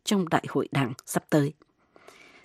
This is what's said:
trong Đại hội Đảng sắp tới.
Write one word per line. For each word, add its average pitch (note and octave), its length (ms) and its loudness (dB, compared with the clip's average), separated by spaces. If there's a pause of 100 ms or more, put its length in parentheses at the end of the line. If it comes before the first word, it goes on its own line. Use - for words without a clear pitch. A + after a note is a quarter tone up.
trong F#3+ 260 0
Đại D3+ 200 0
hội - 220 -2
Đảng C3 220 0 (120)
sắp - 240 -4
tới. D3 240 2 (920)